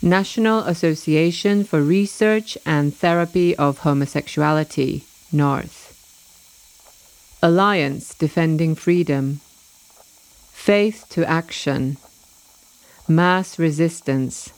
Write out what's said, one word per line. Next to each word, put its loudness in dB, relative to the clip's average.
National 2
Association 0
for 0
Research 0
and 0
Therapy 0
of 0
Homosexuality, -2
narth. -2
Alliance 2
Defending 0
Freedom. 0
Faith 0
to -2
Action. -4
Mass 2
Resistance. -2